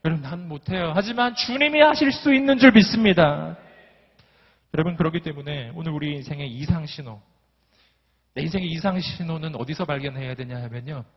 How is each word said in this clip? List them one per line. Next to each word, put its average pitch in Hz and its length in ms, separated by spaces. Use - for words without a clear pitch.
여러분, 160 160
난 170 260
못해요. 165 480
하지만 233 400
주님이 294 460
하실 294 300
수 285 220
있는 277 260
줄 254 120
믿습니다. 170 840
여러분, 160 220
그렇기 165 260
때문에 143 520
오늘 165 180
우리 151 220
인생의 143 380
이상신호, 143 680
내 135 80
인생의 180 260
이상신호는 165 880
어디서 156 300
발견해야 135 500
되냐 123 260
하면요. 120 420